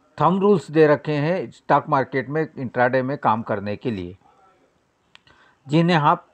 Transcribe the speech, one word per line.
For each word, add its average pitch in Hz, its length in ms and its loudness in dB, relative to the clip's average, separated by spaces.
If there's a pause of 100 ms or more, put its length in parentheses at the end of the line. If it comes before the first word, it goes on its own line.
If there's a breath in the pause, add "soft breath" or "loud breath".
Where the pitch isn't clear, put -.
(200)
थंब 175 200 2
रूल्स 196 300 2
दे 156 160 4
रखे 147 260 0
हैं 147 380 -4
स्टॉक - 380 -2
मार्केट 131 400 -2
में 156 200 -4 (100)
इंट्राडे 127 440 0
में 139 160 -6
काम 113 240 -2
करने 104 340 -6
के 127 140 -8
लिए, 90 260 -8 (1500 soft breath)
जिन्हें 170 280 2
आप 151 380 0